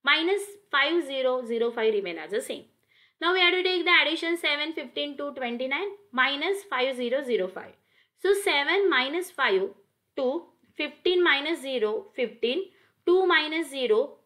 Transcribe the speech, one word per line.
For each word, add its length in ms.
Minus 380
five 340
zero 400
zero 240
five 240
remain 240
as 140
the 100
same. 220
Now 120
we 80
have 120
to 80
take 240
the 60
addition 360
seven, 360
fifteen, 420
two, 180
twenty-nine, 560
minus 520
five 320
zero 280
zero 240
five. 260
So 160
seven 460
minus 400
five, 400
two, 300
fifteen 480
minus 380
zero, 440
fifteen, 480
two 220
minus 420
zero 440